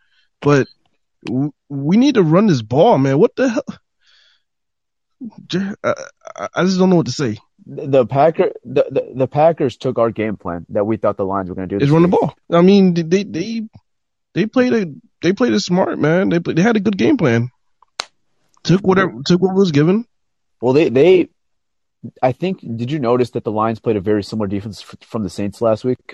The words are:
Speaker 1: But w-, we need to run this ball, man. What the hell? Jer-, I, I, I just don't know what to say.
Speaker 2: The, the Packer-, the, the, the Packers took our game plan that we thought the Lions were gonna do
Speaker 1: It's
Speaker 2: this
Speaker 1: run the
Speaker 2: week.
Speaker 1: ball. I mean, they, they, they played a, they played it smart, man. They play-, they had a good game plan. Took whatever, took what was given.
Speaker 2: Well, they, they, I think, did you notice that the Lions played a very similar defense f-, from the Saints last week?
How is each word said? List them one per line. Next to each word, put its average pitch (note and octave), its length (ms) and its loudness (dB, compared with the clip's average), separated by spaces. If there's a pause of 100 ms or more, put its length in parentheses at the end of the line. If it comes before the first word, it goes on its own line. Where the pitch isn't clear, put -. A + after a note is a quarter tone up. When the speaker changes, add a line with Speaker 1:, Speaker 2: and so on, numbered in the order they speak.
(400)
Speaker 1:
But C#3+ 280 2 (580)
w-, C3+ 260 -4 (160)
we C#3+ 280 -2
need C4 180 4
to A3 80 2
run E3+ 240 2
this C#3+ 160 2
ball, D3 360 2
man. C3+ 200 2
What G#3 160 2
the C4 140 0
hell? A#3+ 160 -4 (1800)
Jer-, G3 360 -6
I, - 120 -2 (420)
I, G2+ 180 -10
I D#3+ 100 0
just F#3+ 140 0
don't F#3 100 4
know F#3 80 4
what D#3 100 2
to B2 60 -4
say. A#2 240 -4 (300)
Speaker 2:
The, C#3 220 -12
the C3+ 180 4
Packer-, D#3 460 0 (120)
the, B2+ 260 -2
the, C3+ 220 -4
the C3 160 -2
Packers D3+ 480 0
took C3 220 -4
our A#2 140 0
game G#2+ 240 -4
plan F2 320 -10
that G#2 180 -2
we A2 120 -2
thought G2+ 180 -2
the G2+ 100 -4
Lions F#2+ 220 -4
were F#2 80 -10
gonna F#2+ 100 -8
do F#2+ 100 -4
Speaker 1:
It's A#2+ 100 0
Speaker 2:
this C#3+ 40 2
Speaker 1:
run D#3+ 120 4
the F3 60 2
Speaker 2:
week. G#3+ 120 0
Speaker 1:
ball. E3+ 160 -4 (160)
I E3+ 100 4
mean, F#3+ 320 6
they, E3+ 300 -2
they, A3 380 -8 (680)
they G3 140 -2
played B3 260 0
a, C#3+ 140 0 (360)
they E3+ 100 2
played A#3 200 0
it G#3 80 0
smart, F#3 380 -2
man. F3 320 0
They E3+ 100 0
play-, C3 140 -6
they D#3+ 80 2
had A3+ 140 2
a A3 40 -2
good G3 160 -2
game A#3+ 200 2
plan. A#2+ 340 2 (1120)
Took F#3 200 2
whatever, F#3 300 2 (120)
took F3 160 2
what F#3 140 0
was F#3+ 180 4
given. E3+ 340 2 (540)
Speaker 2:
Well, B2+ 140 2
they, D3 160 2
they, F3 400 4 (920)
I C3 100 0
think, F#3 280 -6
did A#2 300 -8
you D#3+ 80 -4
notice B2 320 0
that A#2 140 -8
the A#2+ 60 -6
Lions G#2+ 300 -2
played A2+ 160 -2
a G2+ 40 -4
very G#2 220 -2
similar G#2+ 240 -8
defense G2 360 -8
f-, - 260 -20
from A2+ 140 -8
the F2+ 80 -6
Saints G2+ 320 -10
last A2 220 0
week? B2+ 140 -2 (160)